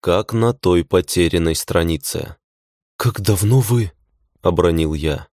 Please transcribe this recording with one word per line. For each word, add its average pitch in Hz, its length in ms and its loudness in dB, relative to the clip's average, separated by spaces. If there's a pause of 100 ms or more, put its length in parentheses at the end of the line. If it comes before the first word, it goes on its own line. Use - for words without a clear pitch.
как 92 300 0
на 117 180 2
той 87 320 2
потерянной 85 680 0
странице. 85 840 -4 (600)
«Как 107 240 -2
давно 104 380 2
вы?» 113 320 -2 (500)
обронил 85 500 2
я. 73 400 -4